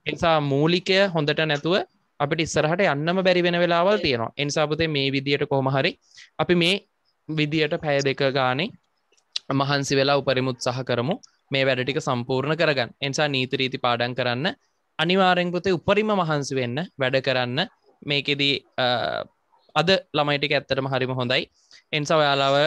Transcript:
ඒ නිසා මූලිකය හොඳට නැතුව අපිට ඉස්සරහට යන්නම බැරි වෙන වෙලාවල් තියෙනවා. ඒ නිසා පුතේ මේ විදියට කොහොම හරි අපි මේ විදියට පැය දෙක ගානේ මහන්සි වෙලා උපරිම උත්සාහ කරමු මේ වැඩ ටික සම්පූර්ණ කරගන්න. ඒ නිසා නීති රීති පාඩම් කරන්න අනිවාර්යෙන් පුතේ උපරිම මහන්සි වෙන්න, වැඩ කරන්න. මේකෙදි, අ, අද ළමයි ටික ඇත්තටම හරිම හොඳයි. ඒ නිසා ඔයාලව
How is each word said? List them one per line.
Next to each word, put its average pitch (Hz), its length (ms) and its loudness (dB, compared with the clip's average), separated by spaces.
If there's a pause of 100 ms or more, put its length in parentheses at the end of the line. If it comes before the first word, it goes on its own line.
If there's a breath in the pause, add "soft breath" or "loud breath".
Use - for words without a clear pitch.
ඒ 151 120 -6
නිසා 160 280 2
මූලිකය 160 680 2
හොඳට 156 340 -2
නැතුව 160 360 0 (440)
අපිට 147 200 -2
ඉස්සරහට 156 400 0
යන්නම 170 420 0
බැරි 180 200 4
වෙන 175 160 0
වෙලාවල් 175 400 2
තියෙනවා. 120 360 -2
ඒ 139 100 -4
නිසා 151 240 0
පුතේ 160 200 -2
මේ 139 240 0
විදියට 139 360 -2
කොහොම 135 220 0
හරි 139 220 0 (420 loud breath)
අපි 160 200 0
මේ 175 200 4 (540)
විදියට 156 520 -2
පැය 143 220 0
දෙක 135 280 -2
ගානේ 131 380 0 (800)
මහන්සි 139 480 0
වෙලා 139 200 4
උපරිම 131 320 0
උත්සාහ 123 360 -4
කරමු 123 300 -2 (360 soft breath)
මේ 135 160 2
වැඩ 127 160 0
ටික 139 180 -2
සම්පූර්ණ 131 560 -2
කරගන්න. 143 340 0 (100)
ඒ 139 80 -4
නිසා 147 200 0
නීති 131 280 -2
රීති 131 220 -4
පාඩම් 120 360 -2
කරන්න 123 320 -2 (520)
අනිවාර්යෙන් 180 540 2
පුතේ 175 200 -2
උපරිම 202 400 0
මහන්සි 156 420 -2
වෙන්න, 123 220 -2 (220)
වැඩ 135 220 0
කරන්න. 127 380 -2 (440)
මේකෙදි, 143 460 -2 (260)
අ, 127 120 0 (880)
අද 160 160 2 (220)
ළමයි 147 260 0
ටික 147 140 -2
ඇත්තටම 135 360 -2
හරිම 131 240 -2
හොඳයි. 127 300 -2 (460 soft breath)
ඒ 151 120 -4
නිසා 156 180 2
ඔයාලව 139 380 2 (100)